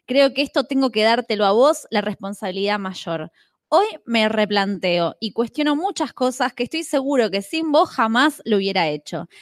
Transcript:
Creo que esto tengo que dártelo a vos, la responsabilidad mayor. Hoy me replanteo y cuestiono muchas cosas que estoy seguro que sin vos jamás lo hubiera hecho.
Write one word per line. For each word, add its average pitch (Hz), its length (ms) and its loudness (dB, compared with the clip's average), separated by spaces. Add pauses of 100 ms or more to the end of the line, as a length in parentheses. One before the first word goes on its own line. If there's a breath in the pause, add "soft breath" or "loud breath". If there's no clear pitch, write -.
Creo 269 280 4
que 269 80 0
esto 277 220 -2
tengo 269 260 0
que 214 140 0
dártelo 226 420 2
a 196 60 4
vos, 277 380 4
la 220 100 0
responsabilidad 202 800 -4
mayor. 175 500 -8 (440)
Hoy 392 120 4 (180)
me 226 240 2
replanteo 196 920 0
y 214 140 -6
cuestiono 285 440 -2
muchas 339 360 -4
cosas 254 400 -2
que 240 120 -6
estoy 320 180 -6
seguro 269 480 0
que 196 100 -2
sin 320 320 -4
vos 339 160 4
jamás 247 560 0
lo 214 140 2
hubiera 190 300 0
hecho. 151 400 -6 (140 loud breath)